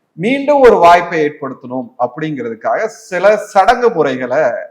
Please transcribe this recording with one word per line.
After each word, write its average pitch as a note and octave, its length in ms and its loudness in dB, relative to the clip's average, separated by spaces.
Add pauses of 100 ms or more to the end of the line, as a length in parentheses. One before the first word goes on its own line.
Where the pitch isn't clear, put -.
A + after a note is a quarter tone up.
(120)
மீண்டும் C#4 480 -2
ஒரு A3+ 160 6
வாய்ப்பை F3 500 2
ஏற்படுத்தணும் B2+ 720 -10
அப்படிங்கிறதுக்காக B2 840 -6
சில F#3+ 520 -2
சடங்கு G#3 540 0
முறைகளை C3 640 -2 (180)